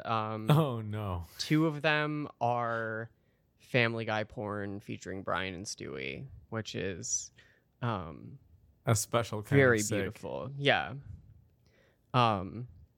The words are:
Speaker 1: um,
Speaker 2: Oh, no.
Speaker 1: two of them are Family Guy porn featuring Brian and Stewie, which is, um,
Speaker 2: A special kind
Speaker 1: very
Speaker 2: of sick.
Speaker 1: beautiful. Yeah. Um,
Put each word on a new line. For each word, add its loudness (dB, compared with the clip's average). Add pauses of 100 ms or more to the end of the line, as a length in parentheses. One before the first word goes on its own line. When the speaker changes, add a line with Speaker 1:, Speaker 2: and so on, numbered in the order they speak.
Speaker 1:
um, -2
Speaker 2:
Oh, 4
no. -4 (140)
Speaker 1:
two 4
of -2
them 0 (120)
are -2 (480)
Family 2
Guy 0
porn -6
featuring -8
Brian -2
and -8
Stewie, -8 (240)
which -6
is, -4 (520)
um, -6 (460)
Speaker 2:
A 6
special 0
kind 6
Speaker 1:
very 8
Speaker 2:
of 2
sick. 0
Speaker 1:
beautiful. -6
Yeah. 2 (1200)
Um, 2 (300)